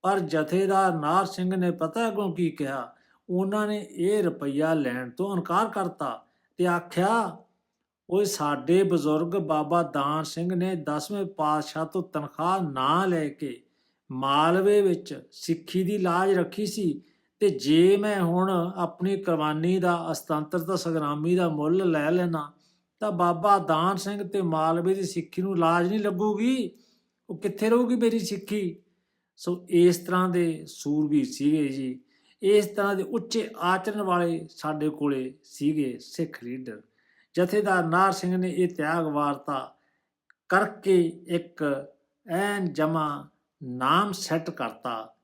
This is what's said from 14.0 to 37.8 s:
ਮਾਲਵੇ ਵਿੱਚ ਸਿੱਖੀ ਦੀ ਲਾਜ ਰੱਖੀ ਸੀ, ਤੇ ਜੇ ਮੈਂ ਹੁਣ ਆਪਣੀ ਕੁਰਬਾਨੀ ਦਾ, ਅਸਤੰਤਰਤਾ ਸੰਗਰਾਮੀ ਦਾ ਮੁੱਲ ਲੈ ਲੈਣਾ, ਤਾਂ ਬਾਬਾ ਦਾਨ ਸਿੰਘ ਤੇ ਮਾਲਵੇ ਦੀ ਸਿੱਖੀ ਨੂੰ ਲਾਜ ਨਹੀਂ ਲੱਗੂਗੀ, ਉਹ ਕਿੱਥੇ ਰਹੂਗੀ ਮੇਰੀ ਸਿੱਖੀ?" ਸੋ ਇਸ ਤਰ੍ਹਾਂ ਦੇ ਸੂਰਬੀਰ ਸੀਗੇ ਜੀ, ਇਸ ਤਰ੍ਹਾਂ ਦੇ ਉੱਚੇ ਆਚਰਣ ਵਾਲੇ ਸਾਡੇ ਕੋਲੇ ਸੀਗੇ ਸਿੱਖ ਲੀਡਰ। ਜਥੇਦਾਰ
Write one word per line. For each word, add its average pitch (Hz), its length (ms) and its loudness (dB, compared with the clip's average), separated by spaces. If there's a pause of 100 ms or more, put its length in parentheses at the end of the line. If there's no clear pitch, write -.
ਮਾਲਵੇ 165 720 4
ਵਿੱਚ 170 500 -2
ਸਿੱਖੀ - 520 -4
ਦੀ 202 140 -2
ਲਾਜ 185 360 2
ਰੱਖੀ 180 320 0
ਸੀ, 185 360 -2 (380)
ਤੇ 202 100 4
ਜੇ 165 480 6
ਮੈਂ 202 240 0
ਹੁਣ 180 540 2
ਆਪਣੀ 185 420 -2
ਕੁਰਬਾਨੀ 160 640 0
ਦਾ, 175 320 0
ਅਸਤੰਤਰਤਾ 160 640 -2
ਸੰਗਰਾਮੀ 160 600 0
ਦਾ 175 140 2
ਮੁੱਲ 165 420 2
ਲੈ 151 200 2
ਲੈਣਾ, 165 420 0 (460)
ਤਾਂ 214 120 -2
ਬਾਬਾ 175 480 4
ਦਾਨ 165 380 2
ਸਿੰਘ 202 260 -6
ਤੇ 190 180 -4
ਮਾਲਵੇ 165 520 2
ਦੀ 190 100 -2
ਸਿੱਖੀ 170 380 -6
ਨੂੰ 190 160 -2
ਲਾਜ 175 320 4
ਨਹੀਂ 214 100 0
ਲੱਗੂਗੀ, 208 720 0 (580)
ਉਹ 170 80 -8
ਕਿੱਥੇ 208 320 -2
ਰਹੂਗੀ 240 260 4
ਮੇਰੀ 226 240 2
ਸਿੱਖੀ?" 190 600 -4 (580)
ਸੋ 180 320 -6
ਇਸ 175 280 6
ਤਰ੍ਹਾਂ 180 320 0
ਦੇ 165 380 0
ਸੂਰਬੀਰ 147 580 0
ਸੀਗੇ 147 420 0
ਜੀ, 131 320 -6 (420)
ਇਸ 202 240 6
ਤਰ੍ਹਾਂ 202 300 -2
ਦੇ 190 80 -4
ਉੱਚੇ 226 540 -4
ਆਚਰਣ 190 440 -2
ਵਾਲੇ 170 480 0
ਸਾਡੇ 151 400 -4
ਕੋਲੇ 139 440 -4 (100)
ਸੀਗੇ 143 580 -2
ਸਿੱਖ - 420 -8
ਲੀਡਰ। 120 380 -10 (540)
ਜਥੇਦਾਰ 185 480 2